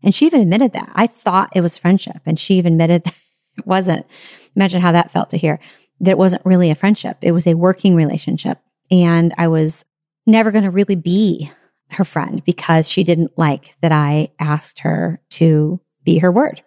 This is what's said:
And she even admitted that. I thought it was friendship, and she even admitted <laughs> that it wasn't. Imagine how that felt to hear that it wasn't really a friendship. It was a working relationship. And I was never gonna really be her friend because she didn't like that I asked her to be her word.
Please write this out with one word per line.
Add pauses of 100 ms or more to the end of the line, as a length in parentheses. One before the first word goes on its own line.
And
she
even
admitted
that.
I
thought
it
was
friendship,
and
she
even
admitted
<laughs>
that (420)
it
wasn't. (520)
Imagine
how
that
felt
to
hear (420)
that
it
wasn't
really
a
friendship.
It
was
a
working
relationship. (320)
And
I
was (420)
never
gonna
really
be (420)
her
friend
because
she
didn't
like
that
I (100)
asked
her (100)
to (220)
be
her
word.